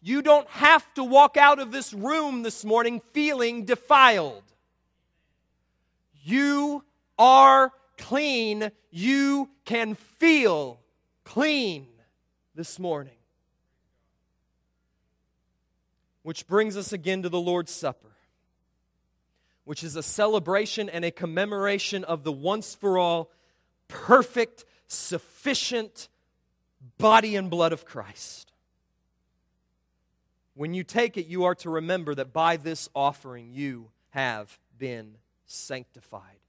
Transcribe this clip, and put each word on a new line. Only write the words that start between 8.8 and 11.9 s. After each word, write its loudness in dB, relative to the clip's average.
You 0
can -4
feel 0
clean -2